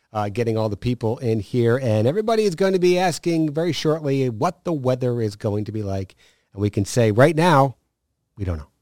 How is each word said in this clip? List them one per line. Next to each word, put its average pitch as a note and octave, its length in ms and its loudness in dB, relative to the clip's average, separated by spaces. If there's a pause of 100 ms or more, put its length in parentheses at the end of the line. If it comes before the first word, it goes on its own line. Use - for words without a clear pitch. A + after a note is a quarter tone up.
(100)
Uh, G#2 200 -4
getting A2 260 -2
all A2 140 0
the G#2 60 -8
people A#2+ 420 -4
in A2+ 200 -2
here, A#2 440 0
and A2 240 2
everybody G#3+ 380 0
is G3 100 0
going F#3+ 180 0
to F#3+ 60 2
be F3+ 200 2
asking E3 540 0
very E3 200 -2
shortly C#3 580 0
what B2+ 340 -4
the F3 80 -2
weather B2 480 -2
is G#2+ 160 -4
going G#2 300 -4
to G#2 40 -10
be G#2+ 120 -6
like. F#2+ 340 -6 (380)
And G2+ 80 -6
we G#2 80 2
can G2 160 0
say A#2 240 2
right C3+ 260 4
now, D3 400 4 (580)
we G#2 120 -10
don't F2 100 -2
know. D2+ 120 -12 (140)